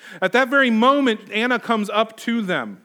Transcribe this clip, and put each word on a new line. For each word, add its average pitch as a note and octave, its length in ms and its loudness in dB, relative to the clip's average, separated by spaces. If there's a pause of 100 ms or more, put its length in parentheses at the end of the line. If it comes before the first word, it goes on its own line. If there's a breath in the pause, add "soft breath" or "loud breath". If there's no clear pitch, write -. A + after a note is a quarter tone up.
(220 loud breath)
at F#3 100 0
that B3+ 160 2
very C4+ 220 2
moment, A#3+ 600 2
Anna A3+ 280 -2
comes G#3+ 300 -4
up A3 280 -2
to A#3 240 -4
them. C3 440 -6